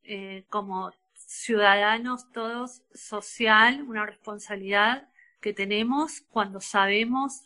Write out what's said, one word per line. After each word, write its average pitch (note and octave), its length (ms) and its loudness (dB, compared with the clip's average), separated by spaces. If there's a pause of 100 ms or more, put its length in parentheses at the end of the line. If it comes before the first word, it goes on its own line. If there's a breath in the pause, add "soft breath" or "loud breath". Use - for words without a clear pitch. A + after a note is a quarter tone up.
eh, G3 460 -12
como F#3+ 420 -6 (240)
ciudadanos A3 1160 2
todos A#3 500 -8 (100)
social, A3 920 2
una G#3+ 180 -4
responsabilidad G#3 1040 -2 (320 soft breath)
que G#3+ 120 -6
tenemos A#3 680 -2
cuando G3 400 -4
sabemos A3+ 840 0